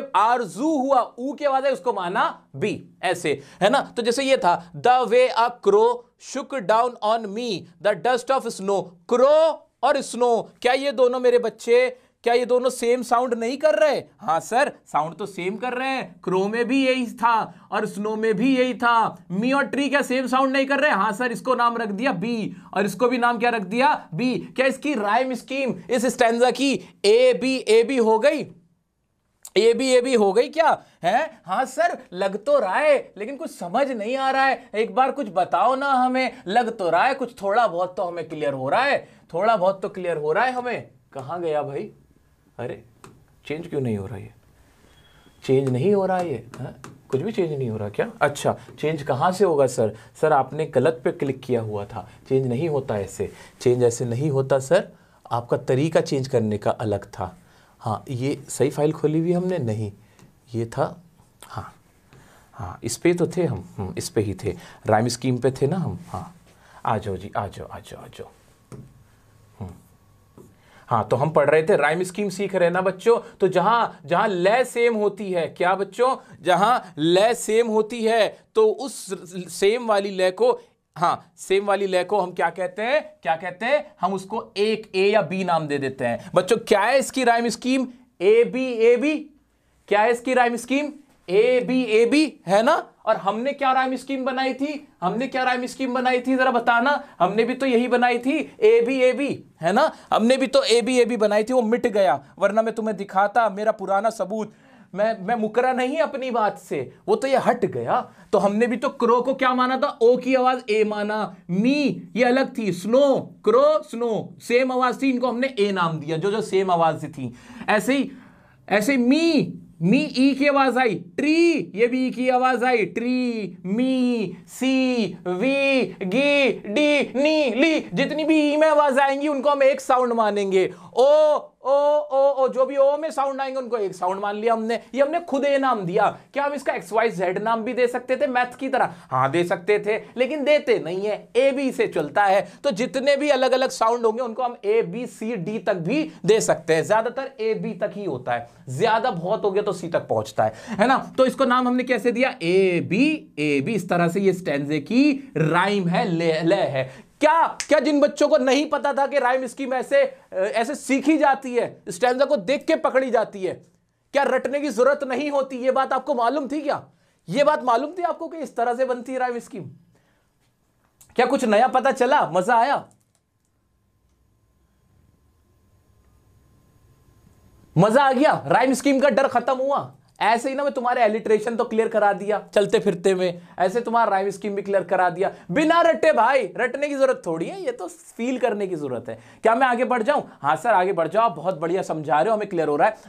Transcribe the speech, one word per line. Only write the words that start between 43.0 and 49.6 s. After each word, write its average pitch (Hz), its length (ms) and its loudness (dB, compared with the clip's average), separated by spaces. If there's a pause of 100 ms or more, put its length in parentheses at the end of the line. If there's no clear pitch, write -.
चेंज 165 200 -8
क्यों 147 140 -6
नहीं 113 160 -2
हो 95 100 -10
रहा 95 100 -12
ये? 107 140 -16 (1120)
चेंज 131 260 2
नहीं 139 240 2
हो 190 120 0
रहा 185 120 -2
ये, 165 300 -6 (120)
हाँ? - 220 -14 (280)
कुछ 135 120 -2
भी 214 100 -6
चेंज 160 260 -4
नहीं 127 120 -4
हो 110 80 -6
रहा 104 120 -8
क्या? 190 220 -4 (100)
अच्छा, 135 340 -2 (240)
चेंज 151 240 -4
कहाँ 151 280 0
से 196 140 0
होगा 139 220 4